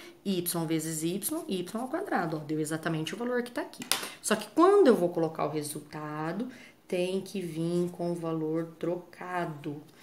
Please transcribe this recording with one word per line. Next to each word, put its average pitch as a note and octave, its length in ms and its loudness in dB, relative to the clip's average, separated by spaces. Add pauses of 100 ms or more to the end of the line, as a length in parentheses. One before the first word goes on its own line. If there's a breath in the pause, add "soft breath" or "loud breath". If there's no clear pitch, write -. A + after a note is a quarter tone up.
(240 loud breath)
y F3+ 200 0 (200)
vezes D#3+ 380 -2
y, F3+ 180 0 (280)
y F3+ 260 -2
ao A#3+ 140 -4
quadrado, A#3+ 480 0
ó, - 20 -2
deu D3+ 220 -2
exatamente D#3+ 540 -2
o - 20 -10
valor A#3+ 260 -2
que A#3+ 80 -6
tá D4+ 120 -4
aqui. - 220 -10 (380 loud breath)
Só G#3+ 140 2
que - 180 -6
quando F#4+ 320 10
eu A#3+ 80 10
vou F3 140 4
colocar E3 360 0
o D3+ 60 0
resultado, D3+ 960 -6 (400 loud breath)
tem F#3 340 0
que F#3+ 200 -6
vir E3+ 500 0
com F3 220 -4
o - 20 0
valor E3 640 -2
trocado. E3+ 1040 -6 (200 loud breath)